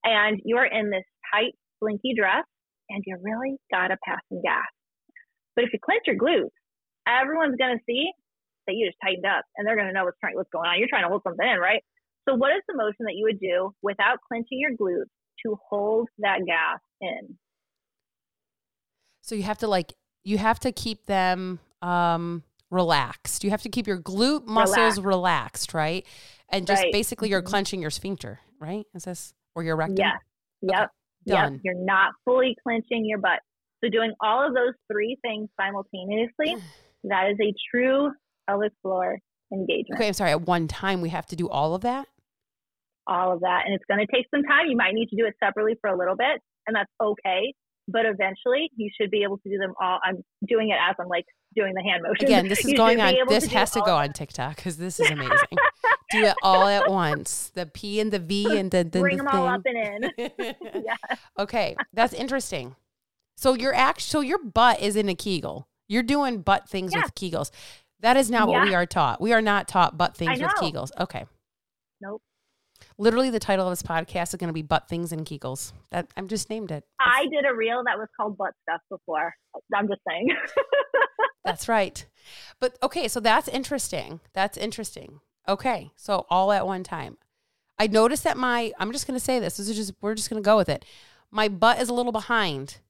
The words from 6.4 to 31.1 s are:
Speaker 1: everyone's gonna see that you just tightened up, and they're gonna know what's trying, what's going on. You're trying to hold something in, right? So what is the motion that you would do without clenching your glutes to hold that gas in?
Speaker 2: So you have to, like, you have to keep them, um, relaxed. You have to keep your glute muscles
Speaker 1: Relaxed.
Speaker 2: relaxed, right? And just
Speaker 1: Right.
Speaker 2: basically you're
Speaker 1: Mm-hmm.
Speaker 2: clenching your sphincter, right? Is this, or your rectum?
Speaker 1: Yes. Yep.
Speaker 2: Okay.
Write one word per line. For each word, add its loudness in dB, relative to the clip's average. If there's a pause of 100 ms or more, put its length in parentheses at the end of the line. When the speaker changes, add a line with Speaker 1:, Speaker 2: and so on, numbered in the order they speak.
Speaker 1:
everyone's 2
gonna 0
see 0 (580)
that -4
you 0
just -6
tightened -2
up, 0 (140)
and -2
they're 2
gonna -2
know 0
what's -4
trying, -6
what's -6
going -2
on. 0
You're 0
trying 0
to 0
hold -2
something -2
in, 2
right? 0 (460)
So 4
what 2
is -2
the -8
motion -4
that -6
you -4
would 0
do -2
without 0
clenching -6
your -2
glutes -2 (340)
to -4 (100)
hold 0 (120)
that 0
gas 0 (220)
in? -10 (1900)
Speaker 2:
So -10
you -4
have -4
to, -2
like, 0 (300)
you 0
have 2
to -2
keep -8
them, 0 (220)
um, 0 (260)
relaxed. 0
You 2
have -2
to -8
keep -2
your -2
glute 0
muscles 4
Speaker 1:
Relaxed. -6
Speaker 2:
relaxed, 0
right? -2 (440)
And -2
just 4
Speaker 1:
Right. 2
Speaker 2:
basically -2
you're 2
Speaker 1:
Mm-hmm. -8
Speaker 2:
clenching -2
your -4
sphincter, -8 (200)
right? -8
Is -12
this, -12 (220)
or -4
your 2
rectum? 2
Speaker 1:
Yes. 2 (420)
Yep. 0
Speaker 2:
Okay. 2 (360)